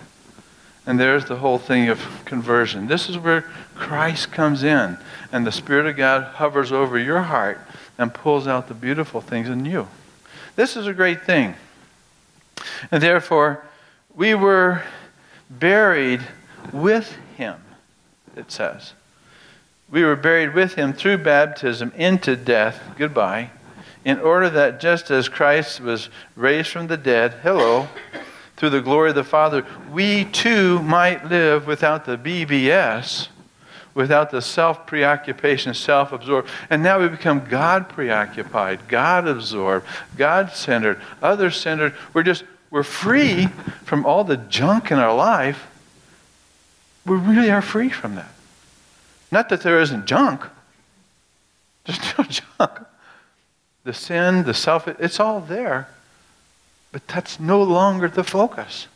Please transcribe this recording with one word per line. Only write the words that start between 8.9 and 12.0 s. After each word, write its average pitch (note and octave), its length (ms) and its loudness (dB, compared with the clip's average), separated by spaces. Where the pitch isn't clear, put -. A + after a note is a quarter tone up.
things A#2 280 -6
in B2+ 160 -6
you. D3 240 -4
This B3+ 220 0
is G#3 100 -8
a G3+ 80 -6
great F3+ 280 0
thing. C3 320 0